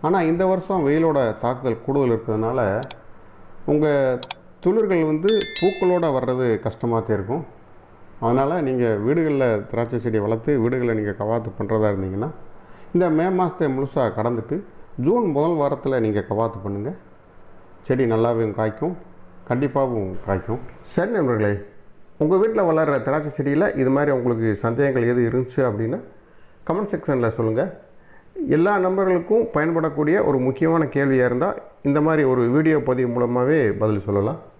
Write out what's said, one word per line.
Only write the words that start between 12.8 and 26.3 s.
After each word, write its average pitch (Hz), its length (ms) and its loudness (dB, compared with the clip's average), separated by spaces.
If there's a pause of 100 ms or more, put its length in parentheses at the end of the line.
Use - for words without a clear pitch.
இந்த 180 100 4 (120)
மே 165 80 2 (120)
மாசத்தை 170 380 0
முழுசா 135 280 -2 (140)
கடந்துட்டு 113 380 -2 (500)
ஜூன் 226 200 2 (100)
முதல் 160 240 2
வாரத்துல 139 460 0
நீங்க 104 140 0 (100)
கவாத்து 110 340 0
பண்ணுங்க. 101 280 -6 (960)
செடி 131 160 2 (100)
நல்லாவும் 113 460 2
காய்க்கும், 143 360 -2 (540)
கண்டிப்பாகவும் 123 640 0 (140)
காய்க்கும். 101 340 -2 (320)
சரி 185 240 0
நண்பர்களே, 113 340 2 (720)
உங்க 165 180 4
வீட்ல 220 280 2
வளர்ற 156 260 2 (120)
திராட்சை 151 300 -2
செடியில 143 280 2 (160)
இது 131 140 2
மாதிரி 147 220 2
உங்களுக்கு 117 300 0 (160)
சந்தேகங்கள் 123 480 2
எது 123 180 2
இருந்துச்சு 127 400 -2
அப்படின்னா 113 300 -2 (680)